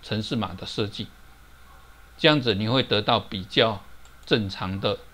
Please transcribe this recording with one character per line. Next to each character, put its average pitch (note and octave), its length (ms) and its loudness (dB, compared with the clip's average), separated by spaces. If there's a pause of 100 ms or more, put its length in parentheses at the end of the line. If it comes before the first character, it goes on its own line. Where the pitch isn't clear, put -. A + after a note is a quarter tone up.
程 G#2+ 180 -4
式 - 140 -4
码 A#2+ 180 -2
的 - 120 -12
设 - 200 -4
计。 G2+ 220 -8 (1080)
这 E3 100 4
样 D3+ 140 6
子 A#2+ 140 2
你 G#2+ 120 0
会 B2+ 160 2
得 G#2+ 180 2
到 A2 200 2
比 F#2+ 240 -8
较 A2+ 360 2 (440)
正 G#2+ 240 2
常 F#2+ 320 -6
的 G#2 180 0 (140)